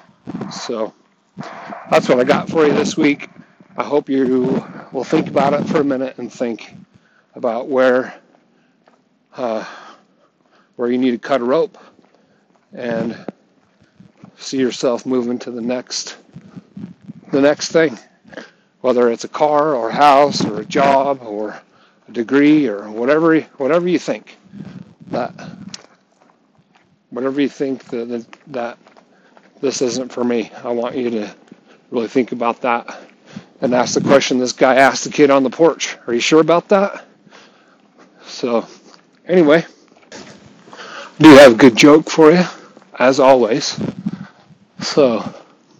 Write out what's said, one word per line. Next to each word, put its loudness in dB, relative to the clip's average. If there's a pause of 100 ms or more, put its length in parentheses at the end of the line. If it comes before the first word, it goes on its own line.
(500)
So -10 (960)
that's 2
what 2
I 0
got 0
for 2
you 2
this -2
week. -2 (480)
I -6
hope -2
you 0 (300)
will -8
think -2
about 0
it -4
for -2
a 0
minute -6
and -12
think -10 (600)
about -6
where, 0 (1200)
uh, -6 (1120)
where -4
you -2
need 0
to -4
cut -4
a -6
rope -2 (920)
and -8 (1200)
see -10
yourself -4
moving -4
to -14
the -12
next, -10 (1160)
the 0
next 0
thing, 0 (840)
whether 2
it's -6
a -12
car 0
or -4
a -6
house 4
or -6
a -12
job 0
or -10 (500)
a -20
degree 2
or -8
whatever, 0 (180)
whatever -2
you 0
think -10 (720)
that, -8 (1800)
whatever -4
you 0
think -6
that, -10
that, -8 (200)
that -10 (800)
this -4
isn't -6
for -6
me, -4 (120)
I -8
want -6
you -4
to -8 (560)
really -4
think -2
about -4
that -6 (640)
and -2
ask -2
the -2
question 2
this -4
guy 2
asked 2
the -10
kid 4
on 2
the -2
porch, 0 (100)
"Are -6
you -2
sure 2
about 0
that?" -2 (1200)
So, -4 (600)
anyway, 2 (480)
I -12
do 12
have 12
a 0
good 6
joke 6
for 6
you, 4 (540)
as 2
always. 2 (1000)
So, 0 (560)